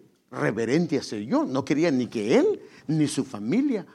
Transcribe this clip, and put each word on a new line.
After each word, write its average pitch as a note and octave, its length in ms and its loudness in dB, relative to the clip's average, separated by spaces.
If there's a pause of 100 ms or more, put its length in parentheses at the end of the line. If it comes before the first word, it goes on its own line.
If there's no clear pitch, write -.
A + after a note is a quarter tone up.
(320)
reverente C3 640 0
hacia A2 200 -6
Dios, G#3+ 300 -2
no C3 180 -2
quería D#3 260 2
ni B2+ 160 0
que A#2 320 2
él G4+ 220 2 (260)
ni D3+ 200 2
su - 160 -2
familia F#3 720 -2